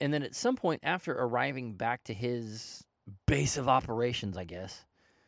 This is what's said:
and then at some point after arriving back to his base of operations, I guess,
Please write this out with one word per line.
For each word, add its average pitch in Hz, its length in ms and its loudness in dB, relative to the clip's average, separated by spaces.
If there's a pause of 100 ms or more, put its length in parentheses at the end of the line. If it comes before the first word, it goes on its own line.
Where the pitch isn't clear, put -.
and 143 120 2
then 147 100 0
at - 120 -8
some 254 220 2
point 165 260 0
after 170 300 -2
arriving 123 640 0
back 113 280 -2
to 120 100 -6
his 113 720 -4 (420)
base 147 320 4
of 131 100 0
operations, 120 680 2
I 92 60 -6
guess, 90 420 -12 (420)